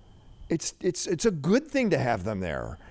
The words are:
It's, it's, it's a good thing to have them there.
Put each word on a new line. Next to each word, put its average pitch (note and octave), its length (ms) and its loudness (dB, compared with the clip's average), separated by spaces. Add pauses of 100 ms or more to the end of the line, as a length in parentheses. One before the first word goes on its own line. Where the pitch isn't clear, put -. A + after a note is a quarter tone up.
(480)
It's, - 320 -4
it's, - 280 -2
it's F3 180 0
a A3+ 60 6
good F3+ 360 2
thing B3+ 220 2
to D3+ 80 4
have A#2+ 260 0
them G2+ 160 -2
there. C2+ 380 -4 (140)